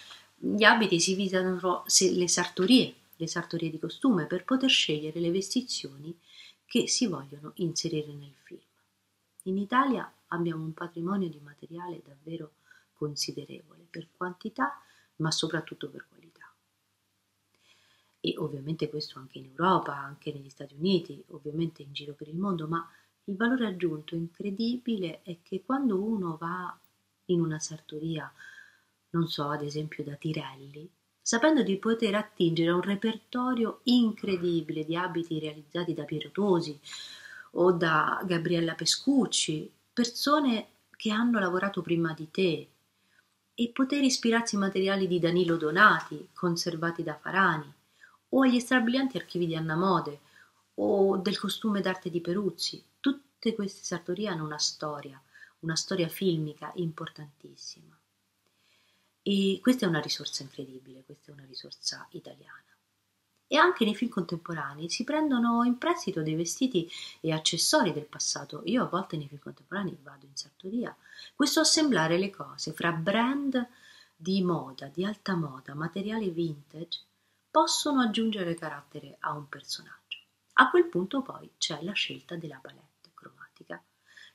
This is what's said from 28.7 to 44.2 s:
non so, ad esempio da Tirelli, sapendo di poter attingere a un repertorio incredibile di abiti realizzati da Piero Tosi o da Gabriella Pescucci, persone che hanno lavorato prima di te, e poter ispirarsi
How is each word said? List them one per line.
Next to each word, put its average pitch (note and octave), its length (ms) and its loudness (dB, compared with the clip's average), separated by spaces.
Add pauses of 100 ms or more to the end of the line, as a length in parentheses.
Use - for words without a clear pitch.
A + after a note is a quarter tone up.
non E3+ 160 2
so, D3 220 -4
ad D3+ 120 -4
esempio D3+ 420 -6
da C#3+ 120 -8
Tirelli, C#3+ 760 -8 (320)
sapendo C#4 400 6
di F#3+ 160 2
poter A3 380 2
attingere E3+ 560 2
a F3 40 4
un F3+ 60 2
repertorio A3+ 1000 -2
incredibile F3 1000 2
di D#3+ 120 -2
abiti E3+ 440 -2
realizzati D#3 540 -4
da D3 100 -6
Piero D3+ 280 -6
Tosi E3+ 480 2 (720)
o F3+ 200 6
da D#3+ 540 2
Gabriella E3+ 500 2
Pescucci, F3 960 2 (220)
persone C4 760 2 (280)
che - 160 -2
hanno A#3 280 2
lavorato F#3 420 0
prima E3 320 2
di D#3 180 -12
te, E3 380 0 (880)
e A#3 100 0
poter C4+ 340 0
ispirarsi A#3 520 2